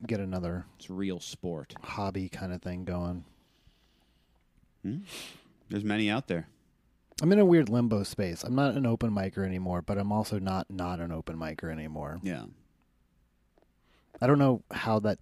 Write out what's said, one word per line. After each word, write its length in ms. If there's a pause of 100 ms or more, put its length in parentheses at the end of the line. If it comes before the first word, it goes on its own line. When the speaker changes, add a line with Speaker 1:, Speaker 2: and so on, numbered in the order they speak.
Speaker 1:
get 140
another 460 (120)
Speaker 2:
It's 120
real 300
sport. 600
Speaker 1:
hobby 480
kind 240
of 80
thing 240
going. 400 (1600)
Speaker 2:
Hmm? 160 (720)
There's 140
many 260
out 160
there. 220 (760)
Speaker 1:
I'm 100
in 60
a 60
weird 240
limbo 340
space. 400
I'm 140
not 180
an 100
open 280
micer 340
anymore, 360
but 160
I'm 140
also 280
not, 280
not 320
an 120
open 240
micer 360
anymore. 520
Speaker 2:
Yeah. 220 (1700)
Speaker 1:
I 60
don't 120
know 320
how 300
that 220